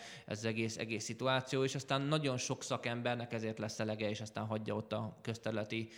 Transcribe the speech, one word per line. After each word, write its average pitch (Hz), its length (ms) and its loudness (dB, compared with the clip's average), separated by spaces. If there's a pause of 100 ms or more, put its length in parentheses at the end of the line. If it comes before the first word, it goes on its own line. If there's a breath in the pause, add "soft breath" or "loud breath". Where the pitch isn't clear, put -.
(260 loud breath)
ez 104 120 -4
az 113 80 -2
egész, 113 320 0
egész 110 260 -2
szituáció, 131 600 2
és 135 120 2
aztán 135 260 0
nagyon 143 360 2
sok - 260 -2
szakembernek 120 720 0
ezért 110 260 0
lesz 107 200 -2
elege, 107 300 2
és 110 120 -2
aztán 107 240 -4
hagyja 110 300 0
ott 110 180 -2
a 107 280 -2
közterületi 110 760 -2